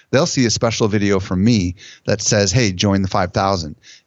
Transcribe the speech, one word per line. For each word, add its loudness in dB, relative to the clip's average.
they'll 2
see 0
a 2
special 0
video 0
from -2
me 2
that -2
says, 0
"Hey, 2
join 0
the -4
five -2
thousand, -2